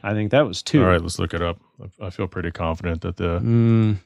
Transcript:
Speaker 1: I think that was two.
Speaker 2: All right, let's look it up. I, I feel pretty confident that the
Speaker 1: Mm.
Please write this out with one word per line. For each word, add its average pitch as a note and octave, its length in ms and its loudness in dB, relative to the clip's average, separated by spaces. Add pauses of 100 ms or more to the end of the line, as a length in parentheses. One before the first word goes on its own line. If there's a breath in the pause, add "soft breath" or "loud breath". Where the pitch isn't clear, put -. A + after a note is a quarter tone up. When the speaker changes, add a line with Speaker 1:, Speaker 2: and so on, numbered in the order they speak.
Speaker 1:
I G2+ 100 -4
think G#2+ 200 -2
that C#3 140 4
was F2 160 -8
two. - 200 2
Speaker 2:
All F#2 60 6
right, F2 120 4
let's E2+ 180 -6
look F#2 140 -2
it E2 80 -6
up. E2+ 180 -4 (420)
I, G2 60 -10
I F#2 40 -8
feel G2 160 -6
pretty F2 240 -6
confident E2 520 -4
that F2 140 -6
the E2+ 240 -2
Speaker 1:
Mm. A2+ 640 4